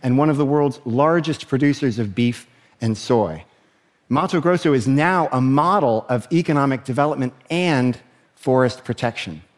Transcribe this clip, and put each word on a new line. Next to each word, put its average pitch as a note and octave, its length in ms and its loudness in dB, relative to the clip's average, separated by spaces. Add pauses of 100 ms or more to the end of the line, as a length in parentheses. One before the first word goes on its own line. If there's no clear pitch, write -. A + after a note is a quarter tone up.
and B2+ 160 0
one D3+ 100 4
of D3 80 2
the D3 80 0
world's C#3+ 400 0
largest D3+ 640 0
producers C#3 500 0
of G#2 160 -4
beef A#2+ 320 -2 (360)
and A2 160 -2
soy. F2 440 0 (680)
Mato E3 280 0
Grosso E3 360 2
is B2+ 120 0
now D#3 460 2
a B2+ 80 0
model C#3 680 2
of B2 200 -2
economic C#3+ 540 0
development C3 480 -2 (160)
and D3+ 500 0 (360)
forest B2+ 500 0
protection. A2 560 -8 (180)